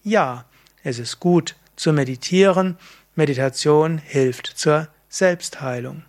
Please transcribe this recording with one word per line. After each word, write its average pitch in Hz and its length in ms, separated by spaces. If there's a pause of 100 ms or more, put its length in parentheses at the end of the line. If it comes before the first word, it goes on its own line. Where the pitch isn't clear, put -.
ja. 147 440 (360)
Es 127 160
ist 120 220
gut 175 340 (220)
zu - 160
meditieren. 175 840 (380)
Meditation 151 840
hilft 135 480
zur 156 420 (200)
Selbstheilung. 143 1000